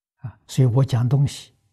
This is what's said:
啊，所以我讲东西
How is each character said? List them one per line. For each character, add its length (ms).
啊， 320
所 160
以 20
我 180
讲 220
东 220
西 260